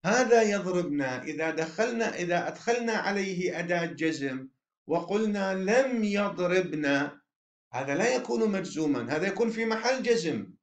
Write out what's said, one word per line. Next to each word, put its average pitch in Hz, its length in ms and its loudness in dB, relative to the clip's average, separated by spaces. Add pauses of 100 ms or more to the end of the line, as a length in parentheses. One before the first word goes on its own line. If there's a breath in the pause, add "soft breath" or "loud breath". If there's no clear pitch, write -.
هذا 226 380 6
يضربنا 170 800 0
إذا 156 280 -4
دخلنا، 214 640 -2
إذا 170 340 -2
أدخلنا 233 440 -2
عليه 190 680 -2
أداة 170 280 0
جزم 139 640 -4 (380)
وقلنا: 196 680 0
"لم 226 500 2
يضربنا"، 175 1160 0 (520)
هذا 135 220 -4
لا 233 220 2
يكون 226 360 0
مجزوماً، 147 640 -2
هذا 180 100 0
يكون 220 240 0
في 220 140 -4
محل 226 380 0
جزم 165 600 0